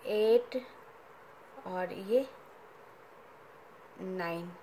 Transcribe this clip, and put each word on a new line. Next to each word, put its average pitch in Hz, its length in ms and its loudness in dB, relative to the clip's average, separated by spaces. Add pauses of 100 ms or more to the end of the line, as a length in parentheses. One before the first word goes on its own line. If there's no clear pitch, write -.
एट 220 500 4 (1080)
और 180 260 -4
ये 220 340 2 (1700)
नाइन। 175 500 -6 (120)